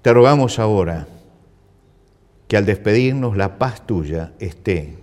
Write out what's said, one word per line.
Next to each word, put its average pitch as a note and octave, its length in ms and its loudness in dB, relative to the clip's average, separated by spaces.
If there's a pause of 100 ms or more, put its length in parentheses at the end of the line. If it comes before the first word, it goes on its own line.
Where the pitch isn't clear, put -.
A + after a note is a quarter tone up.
Te A#2+ 140 2
rogamos B2+ 440 4
ahora F2 480 -2 (1400)
que - 80 0
al G2+ 80 2
despedirnos A#2 720 0
la G2 220 -4
paz - 280 -6
tuya D#2+ 520 -6
esté D#2 640 -6